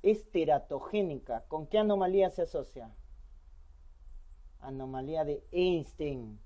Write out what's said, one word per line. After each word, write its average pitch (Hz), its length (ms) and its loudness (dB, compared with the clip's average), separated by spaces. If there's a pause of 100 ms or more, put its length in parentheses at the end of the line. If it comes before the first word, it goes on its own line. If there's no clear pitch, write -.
Es 208 280 2
teratogénica. 151 1160 0
¿Con 156 200 -6
qué 214 120 4
anomalía 196 500 4
se 180 140 -2
asocia? 127 500 -6 (1700)
Anomalía 135 680 -4
de 143 260 -4
Einstein. 147 960 0